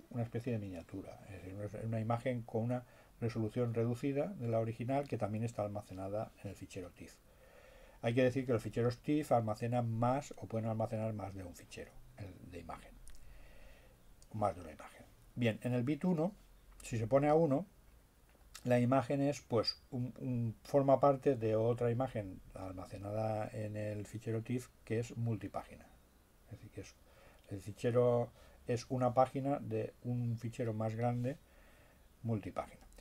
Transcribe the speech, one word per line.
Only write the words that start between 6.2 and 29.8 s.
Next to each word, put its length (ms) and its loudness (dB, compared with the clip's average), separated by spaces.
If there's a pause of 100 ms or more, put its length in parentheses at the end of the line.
en 80 -8
el 60 -12
fichero 340 -12
tif. 260 -18 (840)
Hay 120 2
que 80 6
decir 240 4
que 60 2
los 100 4
ficheros 360 0
tif 340 2
almacenan 580 2
más 460 2
o 100 -10
pueden 220 -2
almacenar 440 0
más 220 -8
de 100 -10
un 100 -14
fichero, 360 -14 (280)
eh, 140 -12 (180)
de 80 -12
imagen, 340 -12 (1400)
más 220 2
de 60 -12
una 120 -12
imagen. 320 -18 (300)
Bien, 280 2
en 100 0
el 100 2
bit 220 0
uno, 280 2 (500)
si 160 -4
se 80 0
pone 220 6
a 60 8
uno, 320 4 (960)
la 160 6
imagen 400 4
es, 220 0
pues, 380 0 (100)
un, 300 -4
un, 440 -2
forma 360 6
parte 360 6
de 180 2
otra 360 2
imagen 500 -2 (140)
almacenada 1000 -4
en 240 -6
el 300 -4
fichero 360 -4
tif 260 -4 (160)
que 160 -2
es 160 -6
multipágina. 720 -4 (600)
Es 60 -20
decir, 180 -16
que 100 -12
es, 140 -16 (540)
el 140 -6
fichero 680 2 (360)
es 220 -2
una 260 2
página 460 4
de 420 -4